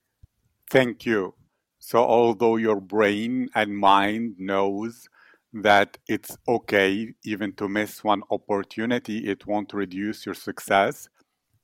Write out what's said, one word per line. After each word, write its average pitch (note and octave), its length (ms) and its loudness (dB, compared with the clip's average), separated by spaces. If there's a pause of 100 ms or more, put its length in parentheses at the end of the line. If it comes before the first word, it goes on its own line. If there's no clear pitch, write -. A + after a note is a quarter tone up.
(720)
Thank B2+ 360 0
you. G#2 280 0 (440)
So - 200 0
although A#2 580 4
your A2 240 0
brain G#2+ 760 0
and G#2 240 0
mind G2+ 600 2
knows G2 680 -4 (440)
that G2+ 440 2 (120)
it's - 280 -6 (120)
okay G#2+ 640 0 (100)
even G#2 300 -6
to G#2 140 -6
miss G#2 340 -4
one G#2 280 0
opportunity, A2 1000 -4
it G2 180 -6
won't G#2 260 -6
reduce G2+ 540 -8
your G2 80 -8
success, G#2 720 -2 (560)